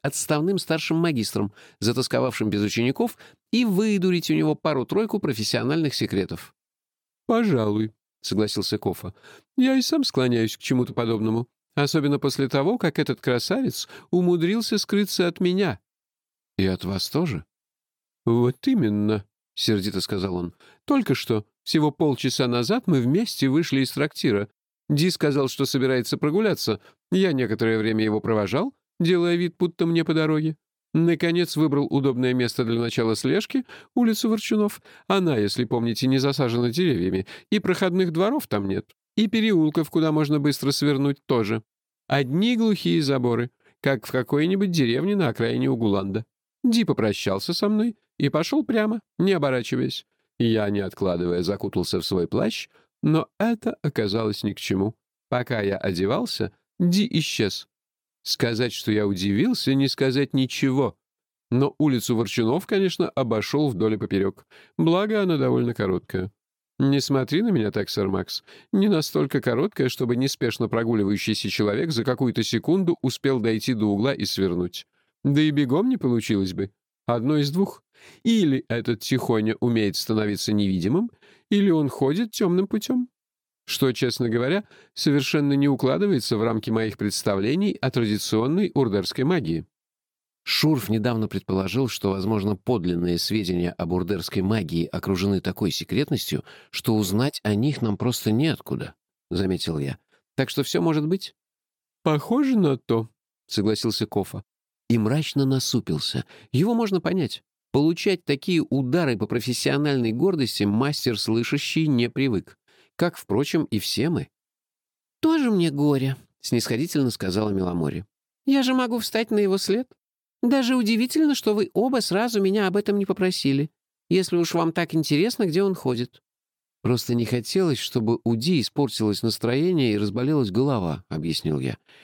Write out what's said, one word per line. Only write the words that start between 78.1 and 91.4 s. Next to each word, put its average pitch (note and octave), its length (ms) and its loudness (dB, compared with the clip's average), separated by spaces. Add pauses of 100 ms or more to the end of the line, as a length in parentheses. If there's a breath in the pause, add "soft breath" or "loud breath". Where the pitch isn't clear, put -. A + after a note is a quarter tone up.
Или F#3 460 2
этот A#2 320 -2
Тихоня A2+ 600 0
умеет A2+ 360 2
становиться G#2+ 560 -2
невидимым, G#2 580 0 (400 soft breath)
или G3+ 200 4
он D#3 180 2
ходит D#3+ 440 -2
тёмным F#3 360 0
путём. B3 400 -2 (560)
Что, - 280 0
честно A#2+ 360 0
говоря, B2+ 360 0 (300 soft breath)
совершенно C#3+ 600 2
не C#3 140 4
укладывается C#3 680 2
в G#2 60 0
рамки A2+ 280 0
моих A2 260 0
представлений G#2+ 840 0
о C3 100 -2
традиционной A#2+ 840 0
урдерской G#2+ 500 0
магии. A2 420 0 (800)
Шурф D3 440 0
недавно A2 400 0
предположил, F#2+ 600 -2